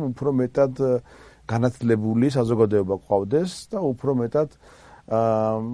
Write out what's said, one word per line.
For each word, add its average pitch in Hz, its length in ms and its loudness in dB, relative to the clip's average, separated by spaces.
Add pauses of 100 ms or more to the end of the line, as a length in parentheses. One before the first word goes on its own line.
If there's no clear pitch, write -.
უფრო 135 240 -4
მეტად, 131 440 0
ა, 135 160 0 (520)
განათლებული 117 840 0
საზოგადოება 113 720 2
გვყავდეს 104 540 -2 (180)
და 220 100 -6
უფრო 139 340 -4
მეტად, 131 360 -2 (560)
ა, 110 140 0 (540)